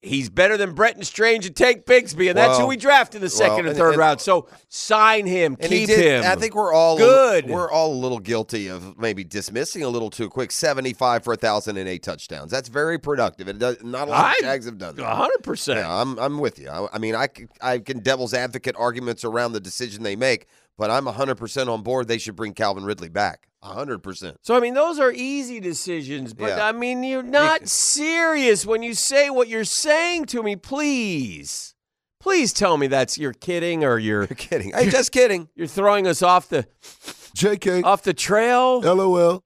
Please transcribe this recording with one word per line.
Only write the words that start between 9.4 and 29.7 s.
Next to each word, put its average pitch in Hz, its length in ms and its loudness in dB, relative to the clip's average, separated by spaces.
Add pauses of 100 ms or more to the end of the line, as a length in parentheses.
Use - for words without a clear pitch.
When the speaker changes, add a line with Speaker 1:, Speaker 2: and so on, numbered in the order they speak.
Speaker 2:
a 135 60 -4
little 117 220 -4
too 107 180 -8
quick. 127 240 -8
Seventy-five 131 720 -2
for 120 80 -2
a 110 40 -2
thousand 107 420 -2
and 95 100 -6
eight 92 140 -8
touchdowns. 78 500 -12
That's 120 160 -6
very 151 300 -2
productive. 120 500 -2
It 98 100 -8
does, 120 240 -4
not 127 240 -8
a 147 60 -8
lot 226 260 2
of 415 60 -2
Speaker 1:
I, - 20 -4
Speaker 2:
Jags 135 200 -4
have 110 120 -14
done 90 180 -12
that. 135 140 -12
Speaker 1:
a 113 40 -2
hundred - 280 -2
percent. - 380 -4
Speaker 2:
Yeah, 85 120 -4 (100)
I'm, 131 160 -6
I'm 143 200 -4
with 135 220 -4
you. 67 80 -18
I, 85 240 -8
I 107 60 -8
mean, 110 180 -4
I 135 180 -2
c-, 117 120 -20 (160)
I 127 160 -2
can 120 220 -10
devil's 127 340 -2
advocate 127 440 -6
arguments 120 460 -4
around 117 300 -4
the 107 60 -6
decision 104 440 -12
they 101 100 -4
make, 120 320 -2 (320)
but 107 120 -2
I'm 135 180 0
a 113 40 -6
hundred 135 240 -2
percent 120 320 -6
on 113 140 -4
board. 123 240 -2
They 117 120 -2
should 110 180 -12
bring 104 160 -8
Calvin 98 320 -4
Ridley 98 240 -8
back. 90 400 -4 (140)
A 98 80 -20
hundred 113 340 -10
percent. 92 380 -14
Speaker 1:
So, 226 120 -2
I 247 60 4
mean, 240 140 -2
those 302 260 0
are 262 100 4
easy 254 480 -8
decisions, 147 760 -10
but, 208 160 -6
Speaker 2:
Yeah. 208 180 -2
Speaker 1:
I - 20 0
mean, 247 320 -4
you're 262 220 -6
Speaker 2:
You 247 60 -12
Speaker 1:
not 302 300 2
Speaker 2:
can - 60 -14
Speaker 1:
serious 302 960 2
when 220 200 -2
you 233 100 -6
say 277 340 0
what 254 200 0
you're 220 160 -4
saying 320 640 0